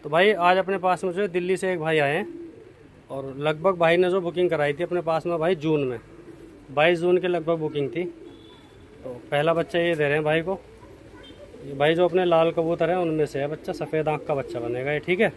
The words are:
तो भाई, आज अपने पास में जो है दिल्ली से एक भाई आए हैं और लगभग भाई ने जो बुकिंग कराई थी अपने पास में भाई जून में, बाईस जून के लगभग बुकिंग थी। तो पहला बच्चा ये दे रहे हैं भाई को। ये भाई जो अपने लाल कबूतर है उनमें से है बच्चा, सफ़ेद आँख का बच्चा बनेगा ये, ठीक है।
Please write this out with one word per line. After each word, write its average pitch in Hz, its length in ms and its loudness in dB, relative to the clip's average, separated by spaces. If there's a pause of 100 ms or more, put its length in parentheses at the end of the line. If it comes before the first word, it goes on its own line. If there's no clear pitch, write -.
तो 151 60 -12
भाई, 180 220 4
आज 180 260 4
अपने 190 200 -2
पास 180 260 0
में 185 80 -2
जो 180 100 -4
है 208 60 0
दिल्ली 180 300 -2
से 185 160 -2
एक 175 60 -4
भाई 156 200 2
आए 143 160 2
हैं 202 100 -2 (840)
और 135 280 -10
लगभग 156 400 0
भाई 170 200 4
ने 180 120 4
जो 185 120 0
बुकिंग 170 280 0
कराई 147 240 0
थी 156 100 -4
अपने 175 180 -2
पास 160 240 -2
में 170 140 -2
भाई 175 180 2
जून 151 260 2
में, 123 160 -4 (720)
बाईस 160 280 4
जून 180 180 2
के 180 100 0
लगभग 170 320 0
बुकिंग 147 300 -2
थी। 170 140 -4 (1000)
तो 131 60 -12 (220)
पहला 151 220 2
बच्चा 165 260 0
ये 170 160 2
दे 151 80 0
रहे 143 100 2
हैं 151 100 0
भाई 156 180 2
को। 185 180 -4 (1040)
ये 143 100 -10
भाई 147 200 2
जो 175 100 4
अपने 180 200 2
लाल 165 260 4
कबूतर 165 380 0
है 180 100 0
उनमें 160 260 0
से 135 140 -6
है 143 80 -2
बच्चा, 156 260 -8
सफ़ेद 156 360 -2
आँख 151 180 -4
का 151 80 -2
बच्चा 127 240 -6
बनेगा 123 320 -4
ये, 151 80 -2
ठीक 175 200 -2
है। 208 180 2